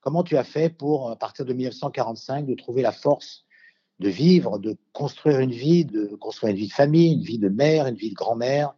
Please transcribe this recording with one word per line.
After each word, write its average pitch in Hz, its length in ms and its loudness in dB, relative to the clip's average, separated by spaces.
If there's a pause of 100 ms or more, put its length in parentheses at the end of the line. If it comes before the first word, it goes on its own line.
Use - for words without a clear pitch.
Comment 160 220 -2
tu 156 140 0
as 123 80 0
fait 160 240 -2
pour, 143 420 -4
à - 60 -10
partir - 260 -8
de 127 80 -6
mille 127 140 -2
neuf 120 100 -8
cent 143 160 -8
quarante-cinq, 131 540 -6
de 127 100 -4
trouver 123 260 -4
la 113 120 0
force - 500 -2 (560)
de 95 80 -2
vivre, 117 500 4
de 107 200 -6 (160)
construire 143 460 0
une 131 120 0
vie, 151 320 2
de 107 320 -4
construire 110 360 -4
une 95 60 -2
vie 104 120 -4
de - 40 -14
famille, 160 420 6
une 113 60 -2
vie 117 160 -6
de 101 120 2
mère, 143 360 2
une 120 120 -4
vie 110 140 -6
de 95 40 -12
grand-mère 131 640 -2